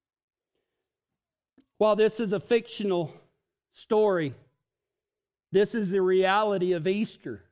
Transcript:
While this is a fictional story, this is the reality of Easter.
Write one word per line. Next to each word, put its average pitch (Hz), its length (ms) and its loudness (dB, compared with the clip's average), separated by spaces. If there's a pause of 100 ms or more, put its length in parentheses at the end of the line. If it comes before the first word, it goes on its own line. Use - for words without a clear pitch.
(1800)
While 208 200 2
this 214 240 2
is 202 100 -2
a 202 80 -2
fictional 208 720 -2 (600)
story, 190 600 0 (1160)
this 202 240 0
is 202 160 -4
the 196 100 0
reality 185 720 2
of 170 160 -2
Easter. 190 640 -6